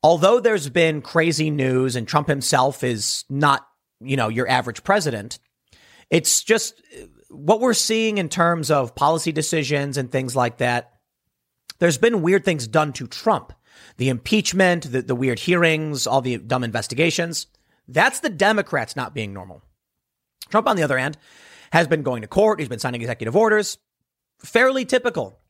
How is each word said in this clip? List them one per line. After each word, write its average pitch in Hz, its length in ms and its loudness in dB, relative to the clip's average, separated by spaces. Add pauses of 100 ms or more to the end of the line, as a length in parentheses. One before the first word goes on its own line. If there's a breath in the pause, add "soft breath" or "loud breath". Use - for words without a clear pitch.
although 175 380 6
there's 196 280 0
been 156 320 0
crazy 160 480 0
news 131 460 0
and 113 140 -6
Trump 147 180 0
himself 139 560 0
is 117 460 -4
not, 139 360 2 (360)
you 135 160 -4
know, 117 100 0
your 113 220 -4
average 123 340 -2
president, 143 560 -2 (720 soft breath)
it's - 340 2
just, - 380 -2 (200)
uh, - 40 -20 (240)
what 185 320 0
we're 247 120 4
seeing 220 440 0
in 175 100 -2
terms 170 420 0
of 139 260 0
policy 160 360 0
decisions 143 680 -2
and 131 140 -6
things 131 240 -4
like 120 220 0
that. 123 340 -2 (880)
There's 170 180 2
been 226 240 2
weird 180 220 2
things 143 240 -2
done 151 260 0
to 123 140 -12
Trump - 460 -2 (440 soft breath)
the 127 120 0
impeachment, 175 840 2
the, 127 100 0
the 123 140 -2
weird 123 240 -2
hearings, 156 680 0
all 131 140 2
the 123 160 -4
dumb 127 260 -4
investigations. 147 840 -4 (400)
That's 151 320 2
the 302 100 -2
Democrats 190 680 0
not 123 180 -8
being 107 200 -8
normal. 92 280 -16 (880)
Trump, 220 180 0
on 214 80 2
the 170 80 0
other 135 140 0
hand, 143 200 -4 (540 loud breath)
has 160 160 4
been 151 160 0
going 123 180 -4
to 107 60 -12
court. 214 320 4
He's 135 100 -4
been 117 100 -8
signing 123 220 -6
executive 117 340 -6
orders. 214 420 2 (640)
Fairly 262 460 2
typical. 233 540 -2 (100)